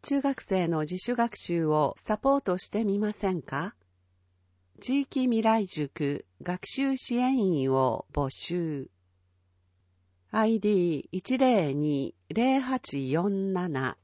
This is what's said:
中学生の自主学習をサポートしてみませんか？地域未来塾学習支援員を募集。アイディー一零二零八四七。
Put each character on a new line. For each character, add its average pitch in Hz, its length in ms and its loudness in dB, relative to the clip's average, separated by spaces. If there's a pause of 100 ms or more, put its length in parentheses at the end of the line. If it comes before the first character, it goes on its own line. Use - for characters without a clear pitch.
中 277 180 0
学 277 200 -2
生 185 280 0
の 160 120 0
自 170 180 -4
主 240 160 -2
学 233 200 -2
習 170 300 -2
を 151 320 2
サ 214 200 -4
ポ 277 200 2
ー 269 40 0
ト 180 160 0
し - 120 -6
て 220 160 -2
み 202 120 0
ま 208 140 0
せ 196 220 -2
ん 165 80 -4
か？ 165 340 -6 (1040)
地 277 220 0
域 262 220 -2
未 226 180 2
来 220 240 2
塾 147 600 -4 (160)
学 180 240 -6
習 269 300 -2
支 240 220 -4
援 254 220 2
員 147 340 2
を 131 400 2
募 143 160 0
集。 160 600 -4 (1400)
ア 214 140 2
イ 220 160 2
デ 202 80 2
ィ 175 320 2
ー - 100 -14
一 240 260 -2
零 220 360 4
二 147 420 0 (140)
零 254 320 2
八 247 500 -4
四 190 420 0
七。 147 500 -2